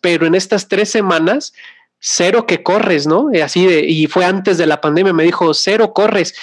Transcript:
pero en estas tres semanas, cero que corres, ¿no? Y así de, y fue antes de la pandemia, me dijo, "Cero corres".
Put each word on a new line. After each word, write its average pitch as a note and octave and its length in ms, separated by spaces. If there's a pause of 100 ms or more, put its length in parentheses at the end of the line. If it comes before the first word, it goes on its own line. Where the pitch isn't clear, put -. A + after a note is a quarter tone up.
pero E3 240
en E3 80
estas F#3+ 340
tres G#3 220
semanas, F#3+ 640 (460)
cero F3+ 480
que - 160
corres, F3+ 420
¿no? F#3+ 260
Y F3 100
así F3+ 260
de, E3 180
y D#3 220
fue F3+ 180
antes F#3 320
de E3+ 80
la D3+ 160
pandemia, F3 320
me D#3+ 100
dijo, E3 300
"Cero G#3+ 400
corres". G#3 500